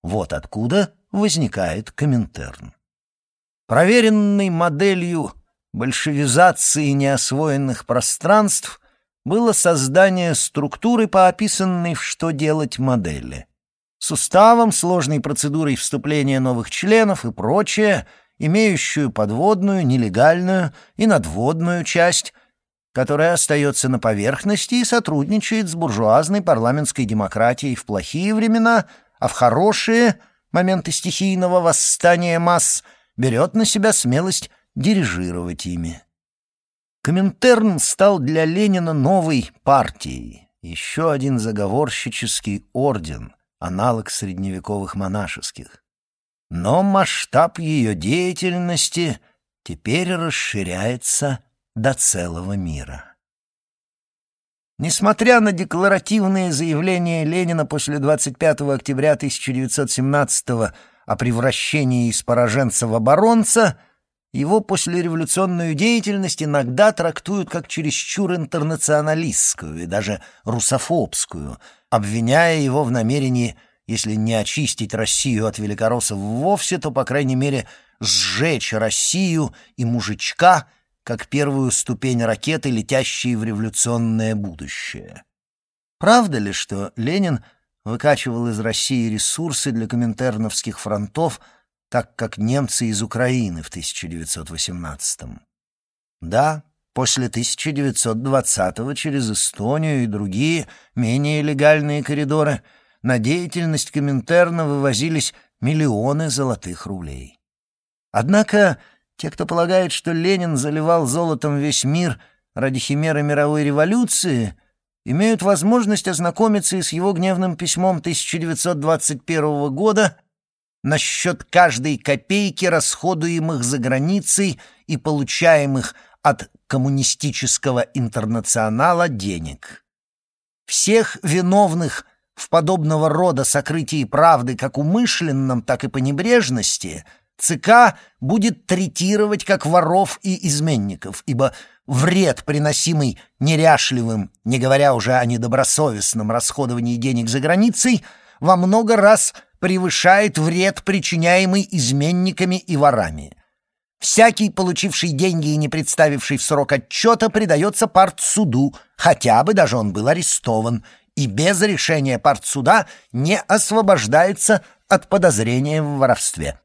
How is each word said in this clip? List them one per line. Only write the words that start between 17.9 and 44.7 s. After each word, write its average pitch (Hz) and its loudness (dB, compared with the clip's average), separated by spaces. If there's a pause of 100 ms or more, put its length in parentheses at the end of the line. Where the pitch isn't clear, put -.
имеющую 160 0
подводную, 175 0
нелегальную 147 2 (220)
и 220 2
надводную 160 0
часть, - 0 (580)
которая 147 2
остаётся 143 0
на 127 0
поверхности 127 0
и 240 2
сотрудничает 208 0
с 160 -6
буржуазной 151 2
парламентской 135 0
демократией 110 0
в - -12
плохие 151 -4
времена, 226 2 (340)
а 127 -2
в - -2
хорошие, 208 2 (320)
моменты 180 0
стихийного 185 0
восстания 170 2
масс, 170 0 (320)
берёт 127 0
на 220 4
себя 208 2
смелость 151 0 (240)
дирижировать 90 -2
ими. 85 -8 (1000)
Коминтерн 196 2
стал 190 2
для 156 0
Ленина 180 0
новой 156 2 (120)
партией, 67 -2 (120)
ещё 113 -4
один 139 0
заговорщический 107 -4
орден — 85 -4 (260)
аналог 104 -2
средневековых 95 -6